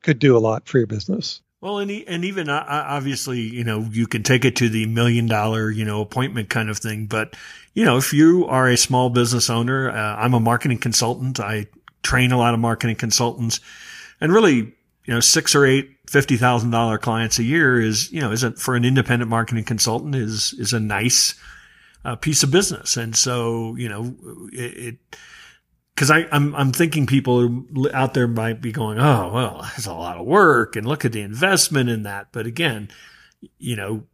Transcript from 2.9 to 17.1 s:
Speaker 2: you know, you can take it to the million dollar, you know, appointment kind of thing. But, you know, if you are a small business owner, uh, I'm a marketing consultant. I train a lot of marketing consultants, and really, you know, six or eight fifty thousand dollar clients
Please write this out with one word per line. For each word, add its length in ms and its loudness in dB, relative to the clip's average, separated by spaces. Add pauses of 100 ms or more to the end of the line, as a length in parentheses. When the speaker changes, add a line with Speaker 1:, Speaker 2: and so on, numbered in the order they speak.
Speaker 2:
you 220 -6
know, 180 -2 (100)
you 160 0
can 160 -4
take 220 2
it 120 2
to 120 2
the 160 -2
million 420 2
dollar, 440 -2
you 140 -4
know, 160 -4
appointment 480 -4
kind 200 -2
of 80 -6
thing. 300 -6
But, 280 -4 (380)
you 100 2
know, 140 4
if 160 0
you 340 6
are 200 2
a 100 4
small 320 2
business 400 2
owner, 400 0
uh, 260 -4
I'm 180 2
a 60 4
marketing 380 2
consultant. 640 -2
I 280 -4 (360)
train 280 2
a 60 4
lot 160 4
of 60 0
marketing 360 0
consultants, 640 -2 (640)
and 100 2
really, 420 4 (320)
you 80 -4
know, 60 0
six 360 2
or 100 8
eight 320 2 (100)
fifty 300 2
thousand 320 2
dollar 280 0
clients 420 -2